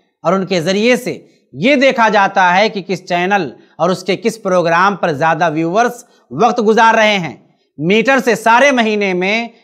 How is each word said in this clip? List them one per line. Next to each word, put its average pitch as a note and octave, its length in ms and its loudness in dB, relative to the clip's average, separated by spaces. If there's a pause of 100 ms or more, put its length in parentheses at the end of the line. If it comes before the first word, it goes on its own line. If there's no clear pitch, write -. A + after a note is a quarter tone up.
(240)
और E3 100 2
उनके F#3+ 260 -2
जरिए G#3 360 0
से F#3 180 -8 (400)
ये G3 220 0
देखा B3+ 320 2
जाता G3 420 2
है G3 180 2
कि G3+ 140 -6
किस F3 220 -8
चैनल F3+ 460 -2 (300)
और E3+ 100 2
उसके F#3 260 -4
किस - 220 -4
प्रोग्राम F3+ 580 0
पर E3+ 200 -4
ज्यादा D#3+ 320 0
व्यूअर्स E3+ 560 -2 (300)
वक्त A3+ 260 0
गुजार A3 360 4
रहे G#3+ 200 2
हैं। D#3+ 180 -6 (440)
मीटर A3 420 2
से A#3 160 0
सारे B3 360 4
महीने G#3+ 420 -2
में G#3 360 -4 (140)